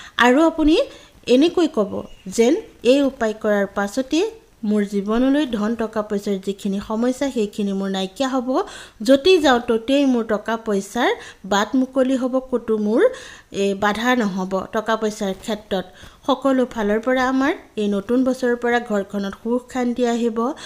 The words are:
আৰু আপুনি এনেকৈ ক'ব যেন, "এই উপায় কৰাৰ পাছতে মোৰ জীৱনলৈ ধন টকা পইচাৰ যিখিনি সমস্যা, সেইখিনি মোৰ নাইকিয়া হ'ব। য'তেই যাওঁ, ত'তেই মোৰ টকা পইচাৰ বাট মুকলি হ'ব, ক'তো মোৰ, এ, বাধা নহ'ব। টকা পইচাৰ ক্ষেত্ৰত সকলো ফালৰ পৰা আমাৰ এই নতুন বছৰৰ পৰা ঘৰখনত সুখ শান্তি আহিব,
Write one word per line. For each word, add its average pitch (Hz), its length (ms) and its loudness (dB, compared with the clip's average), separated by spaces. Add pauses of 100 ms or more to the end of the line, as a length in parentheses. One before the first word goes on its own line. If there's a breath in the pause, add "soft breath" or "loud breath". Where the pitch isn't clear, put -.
(180 loud breath)
আৰু 254 240 6
আপুনি 320 400 4 (460 loud breath)
এনেকৈ 320 400 4
ক'ব 202 360 -4 (240)
যেন, 233 280 2 (280)
"এই 262 180 6
উপায় 226 320 0
কৰাৰ 208 420 0
পাছতে 262 560 -2 (320)
মোৰ 208 220 0
জীৱনলৈ 233 600 0
ধন 226 300 -2
টকা 220 260 -4
পইচাৰ 202 440 -4
যিখিনি 196 420 -4
সমস্যা, 254 440 -2
সেইখিনি 208 420 -4
মোৰ 196 160 -4
নাইকিয়া 190 400 -4
হ'ব। 262 340 -2 (380 loud breath)
য'তেই 277 360 6
যাওঁ, 277 300 4
ত'তেই 254 380 2
মোৰ 240 180 2
টকা 220 340 -4
পইচাৰ 226 580 -2 (300 loud breath)
বাট 202 300 0
মুকলি 262 400 2
হ'ব, 254 240 0
ক'তো 233 380 -2
মোৰ, 226 320 2 (420 loud breath)
এ, 196 220 -2
বাধা 214 420 0
নহ'ব। 190 580 -2
টকা 220 220 -2
পইচাৰ 214 460 -4
ক্ষেত্ৰত 202 440 -6 (420 loud breath)
সকলো 262 380 2
ফালৰ 214 340 -2
পৰা 254 300 0
আমাৰ 269 240 0 (240)
এই 208 100 -2
নতুন 202 360 0
বছৰৰ 247 320 0
পৰা 240 240 0
ঘৰখনত 202 540 -6 (100)
সুখ 240 300 -4
শান্তি 247 340 -2
আহিব, 233 460 -2 (120)